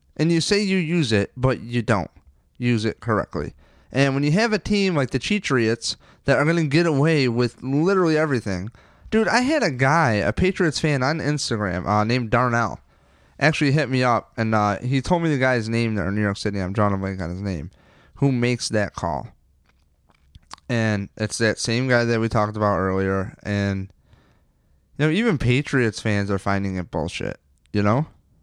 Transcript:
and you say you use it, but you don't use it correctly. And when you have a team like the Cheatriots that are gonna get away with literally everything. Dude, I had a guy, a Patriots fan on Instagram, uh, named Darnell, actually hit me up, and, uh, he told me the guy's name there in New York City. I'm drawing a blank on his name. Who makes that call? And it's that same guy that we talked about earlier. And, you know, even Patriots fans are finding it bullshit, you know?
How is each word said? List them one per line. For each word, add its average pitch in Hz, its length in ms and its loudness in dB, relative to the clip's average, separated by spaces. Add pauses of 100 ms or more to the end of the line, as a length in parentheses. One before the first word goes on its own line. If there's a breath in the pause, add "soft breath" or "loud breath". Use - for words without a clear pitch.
(160)
and 160 160 2
you 165 80 4
say 208 200 2
you 190 180 0
use 160 340 0
it, 101 240 2
but 123 260 0
you 120 200 -4
don't 107 280 0 (480)
use 120 260 0
it 110 140 -2
correctly. 92 560 -4 (380 soft breath)
And 139 220 2
when 139 100 0
you 147 80 2
have 214 200 2
a 208 60 -2
team 196 380 0
like 131 140 0
the 131 100 -4
Cheatriots 123 760 -2 (280 soft breath)
that 135 140 4
are 143 60 2
gonna 165 200 2
get 156 220 2
away 147 420 2
with 117 340 -2
literally 160 560 2
everything. 110 520 -2 (420 soft breath)
Dude, 220 160 2
I 240 140 2
had 285 200 0
a 185 80 0
guy, 135 440 2
a 101 180 2
Patriots 185 480 0
fan 143 240 0
on 156 160 0
Instagram, 104 640 -2
uh, 104 160 2
named 117 280 -2
Darnell, 117 500 0 (580 soft breath)
actually 156 320 2
hit 139 180 2
me 127 140 0
up, 120 340 0
and, 110 160 0
uh, 104 280 2
he 131 200 -2
told 170 220 0
me 165 80 0
the 143 80 0
guy's 123 300 0
name 117 260 -2
there 90 140 -2
in 98 80 -2
New 107 40 0
York 101 160 0
City. 101 240 -6
I'm 92 120 -4
drawing 104 220 2
a 95 40 -4
blank 95 240 -6
on 85 80 -6
his 92 100 -8
name. 92 300 -6 (460 soft breath)
Who 139 160 2
makes 120 380 -2
that 104 240 -2
call? 78 340 -6 (1400)
And 110 480 0
it's 107 220 -6
that 113 220 0
same 123 260 -2
guy 120 180 2
that 117 140 0
we 113 100 0
talked 107 280 0
about 104 220 2
earlier. 95 640 -2
And, 98 480 -2 (1080)
you 143 80 2
know, 156 60 2
even 202 260 2
Patriots 123 640 0
fans 101 300 -2
are 98 80 0
finding 98 380 -2
it 90 140 -8
bullshit, 78 480 -6 (340)
you 101 100 0
know? 117 240 2 (360)